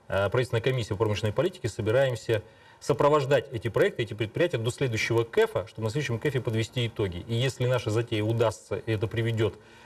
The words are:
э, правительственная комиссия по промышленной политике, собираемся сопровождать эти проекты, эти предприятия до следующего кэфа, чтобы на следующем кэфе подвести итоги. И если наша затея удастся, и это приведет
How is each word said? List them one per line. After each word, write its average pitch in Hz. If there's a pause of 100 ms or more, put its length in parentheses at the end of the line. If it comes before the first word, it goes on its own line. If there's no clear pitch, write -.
э, 98
правительственная 117
комиссия 131
по 104
промышленной 107
политике, 147
собираемся 113 (380)
сопровождать 143
эти 113
проекты, 156
эти 110
предприятия 117
до 113
следующего 117
кэфа, 117
чтобы -
на 107
следующем 117
кэфе 117
подвести 113
итоги. 92
И 117
если 123
наша 123
затея 110
удастся, 110
и 113
это 107
приведет 113 (280)